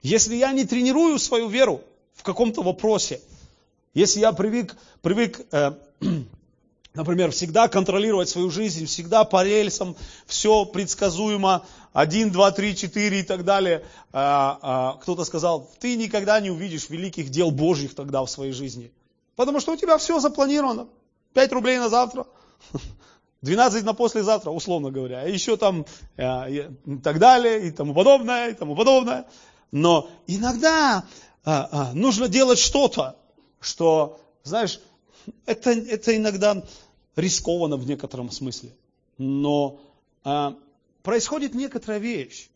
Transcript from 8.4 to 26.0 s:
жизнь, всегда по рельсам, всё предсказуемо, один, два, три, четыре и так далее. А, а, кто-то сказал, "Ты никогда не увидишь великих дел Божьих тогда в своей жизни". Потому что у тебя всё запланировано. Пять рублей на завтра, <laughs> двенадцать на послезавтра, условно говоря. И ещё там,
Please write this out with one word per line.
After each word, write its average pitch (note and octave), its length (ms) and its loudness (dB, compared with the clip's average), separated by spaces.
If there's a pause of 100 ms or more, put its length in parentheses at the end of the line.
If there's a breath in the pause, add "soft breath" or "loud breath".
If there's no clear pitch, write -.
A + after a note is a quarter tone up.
жизнь, E3 340 -6
всегда F3 400 2
по F#3+ 180 4
рельсам, G3+ 540 0 (300 loud breath)
всё G#3+ 400 2
предсказуемо, F#3+ 1000 -2 (300 loud breath)
один, F#3+ 360 2
два, G3 200 6
три, G3 260 -2
четыре G3 440 -2
и - 20 -6
так F3+ 220 -4
далее. G3 380 2 (300 loud breath)
А, C#3 480 2
а, C3 400 -2
кто-то F3 240 -6
сказал, E3 460 -2 (100)
"Ты A#3+ 160 -4
никогда G#3+ 440 0
не G3 100 -6
увидишь E3 400 -8
великих E3 400 -8
дел E3 200 0
Божьих C#3+ 440 0
тогда C#3 280 -6
в B2+ 60 -6
своей C3+ 240 -10
жизни". B2 400 -12 (440)
Потому C4+ 240 0
что D#4+ 120 -4
у E4 40 -4
тебя D#4+ 200 4
всё D#4+ 240 0
запланировано. C#4 680 0 (460)
Пять C4+ 180 4
рублей B3+ 280 0
на A#3 100 0
завтра, A#3+ 380 0 (460 soft breath)
<laughs> - 680 -16
двенадцать G#3 440 2
на G#3+ 100 -2
послезавтра, G#3+ 560 0
условно D#3+ 400 -4
говоря. C3 360 -8
И F#3+ 60 -4
ещё G#3+ 240 -2
там, F#3+ 300 0 (320 loud breath)